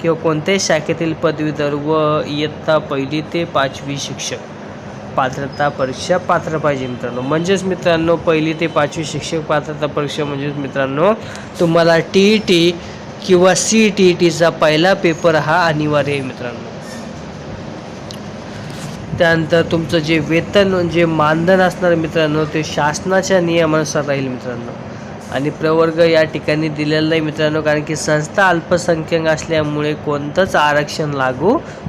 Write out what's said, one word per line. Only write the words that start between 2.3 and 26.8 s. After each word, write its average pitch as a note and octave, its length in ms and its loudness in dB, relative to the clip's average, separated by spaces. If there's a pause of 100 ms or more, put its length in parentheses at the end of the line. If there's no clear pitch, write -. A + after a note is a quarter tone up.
पहिली D3 440 -2 (120)
ते E3+ 100 -2
पाचवी C#3 540 -4
शिक्षक - 380 -8 (840)
पात्रता C#3 520 -2
परीक्षा C3+ 480 -2
पात्र D#3+ 400 -2
पाहिजे C#3+ 300 -2
मित्रांनो. B2 340 -6
म्हणजेच E3+ 420 0
मित्रांनो, E3+ 520 2
पहिली D#3+ 380 0
ते D#3+ 140 -2
पाचवी D3+ 380 -2
शिक्षक D3 320 -4
पात्रता D3+ 480 -2
परीक्षा D3 400 -4
म्हणजेच C#3+ 300 -4
मित्रांनो, C#3 580 0 (460)
तुम्हाला E3 400 4
टीईटी F3 800 4 (480)
किंवा F3+ 280 6
सीटीईटीचा F3+ 960 4
पहिला D#3+ 440 4
पेपर E3 420 2
हा D#3 300 2
अनिवार्य D3 460 2
आहे C#3 100 -2
मित्रांनो. A#2+ 520 -10 (2500)
त्यानंतर E3 440 4
तुमचं E3 380 0
जे D#3+ 200 2
वेतन, F3 680 2
जे E3+ 160 2
मानधन E3 540 4
असणार F3+ 360 2
मित्रांनो, D#3 500 0
ते D3+ 180 -2
शासनाच्या F3+ 800 0
नियमानुसार D#3 640 2
राहील C#3 220 -2
मित्रांनो. A#2+ 640 -8 (420)
आणि C#3 140 -2
प्रवर्ग D#3+ 500 2
या E3 240 6
ठिकाणी D#3 460 -2
दिलेला D3+ 400 0